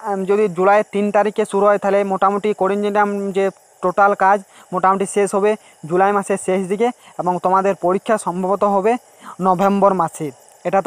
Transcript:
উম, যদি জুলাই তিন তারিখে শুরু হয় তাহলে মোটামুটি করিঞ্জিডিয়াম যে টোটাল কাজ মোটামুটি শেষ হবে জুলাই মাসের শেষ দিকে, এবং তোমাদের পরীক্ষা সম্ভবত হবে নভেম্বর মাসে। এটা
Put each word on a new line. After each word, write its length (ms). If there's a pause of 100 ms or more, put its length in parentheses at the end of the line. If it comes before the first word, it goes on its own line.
(100)
উম, 100 (100)
যদি 140 (120)
জুলাই 240 (140)
তিন 100 (120)
তারিখে 260 (100)
শুরু 160
হয় 140
তাহলে 160 (140)
মোটামুটি 360 (140)
করিঞ্জিডিয়াম 480 (260)
যে 80 (400)
টোটাল 280 (120)
কাজ 140 (360)
মোটামুটি 400
শেষ 220
হবে 140 (380)
জুলাই 280
মাসের 300
শেষ 140 (120)
দিকে, 160 (320)
এবং 120 (120)
তোমাদের 300 (100)
পরীক্ষা 320 (100)
সম্ভবত 360 (120)
হবে 180 (540)
নভেম্বর 540
মাসে। 260 (420)
এটা 180